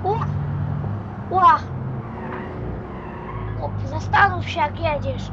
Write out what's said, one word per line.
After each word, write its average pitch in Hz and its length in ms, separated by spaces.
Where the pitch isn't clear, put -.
Ła. 440 220
Ła. 349 280
Chłopie, - 280
zastanów 359 640
się, 339 100
jak 294 200
jedziesz. 285 540